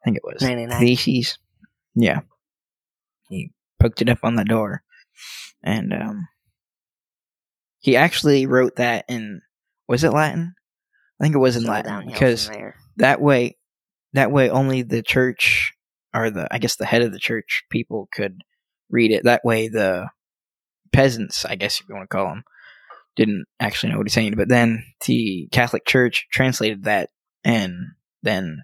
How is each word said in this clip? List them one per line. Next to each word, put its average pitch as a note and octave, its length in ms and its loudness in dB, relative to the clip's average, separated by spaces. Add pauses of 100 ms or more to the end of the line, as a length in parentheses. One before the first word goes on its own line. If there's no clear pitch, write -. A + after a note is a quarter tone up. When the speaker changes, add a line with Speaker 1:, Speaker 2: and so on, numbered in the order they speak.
Speaker 1:
I - 40 -8
think A2 120 -2
it - 60 -10
was. - 180 -8
Speaker 2:
Ninety-nine. A#2+ 380 -4
Speaker 1:
Theses. B2 580 2 (580)
Yeah. A2+ 260 2 (1080)
He F#2+ 220 -10 (280)
poked - 220 2
it A#2 80 2
up A#2+ 140 0
on A#2 120 0
the A2 80 0
door. G#2+ 400 -2 (800)
And, - 300 -4
um, - 340 -8 (1500)
he C3+ 160 2
actually C#3+ 500 4
wrote B2+ 300 2
that A#2+ 320 -2
in, A2 340 -10 (460)
was B2 160 0
it D#3 80 4
Latin? D#3 420 0 (680)
I - 40 -2
think D3+ 120 2
it C#3 40 4
was C3 160 4
in A#2 80 -2
Speaker 2:
So A2+ 60 -2
Speaker 1:
Latin, G#2+ 220 -4
Speaker 2:
downhill G#2 220 -12
Speaker 1:
because A#2+ 340 2
Speaker 2:
from G#2+ 80 -12
there. - 200 -16 (220)
Speaker 1:
that B2+ 240 4
way, C3 360 2 (560)
that C3+ 180 2
way C3+ 180 4
only C3 340 0
the A#2 180 -2
church, - 720 0 (400)
or A2+ 160 0
the, G2 240 -6
I - 60 -4
guess A#2+ 160 -2
the G2+ 100 -6
head A#2 180 2
of A2+ 100 -2
the F#2 60 -14
church - 520 -4
people A2 420 -6
could F#2+ 280 -8 (480)
read A2+ 220 4
it. G#2+ 120 2
That A#2+ 220 4
way A2+ 240 0
the G2 400 -2 (840)
peasants, C3 540 2
I - 100 -6
guess G2+ 240 -4
if - 100 -20
you G2+ 60 -14
wanna F#2+ 120 -14
call F#2+ 220 -4
'em, F#2+ 140 -12 (720)
didn't G#2 300 0 (140)
actually - 320 -4
know - 60 -2
what G#2 100 -2
he's G#2 60 -4
saying. G#2+ 220 0
But G#2+ 140 -2
then A#2 340 2 (240)
the G#2 440 -2
Catholic - 340 0
Church B2 460 0
translated A2 520 -2
that, G#2 260 -2 (340)
and G#2 300 0 (480)
then F#2 420 -4